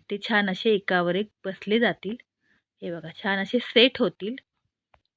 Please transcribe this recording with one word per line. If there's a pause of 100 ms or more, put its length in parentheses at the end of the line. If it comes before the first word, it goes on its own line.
ते
छान
असे
एकावर
एक (160)
बसले
जातील. (640)
हे
बघा,
छान
असे
सेट
होतील. (800)